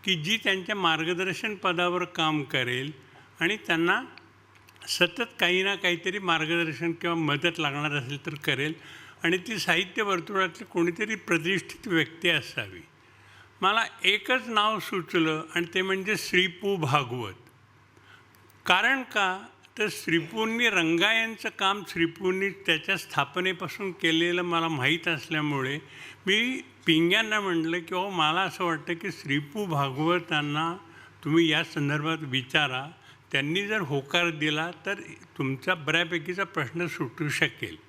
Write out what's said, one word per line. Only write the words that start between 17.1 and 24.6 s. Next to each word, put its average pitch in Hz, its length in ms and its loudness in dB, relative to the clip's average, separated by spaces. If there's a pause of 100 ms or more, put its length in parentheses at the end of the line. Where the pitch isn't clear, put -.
कारण 233 360 4
का, 196 440 -2 (320)
तर 214 120 0
श्रीपूंनी 220 800 0
रंगायनचं 208 800 2 (100)
काम 202 300 0
श्रीपूंनी 185 640 0
त्याच्या 175 460 0
स्थापनेपासून 180 960 -4
केलेलं 170 500 2
मला 165 260 0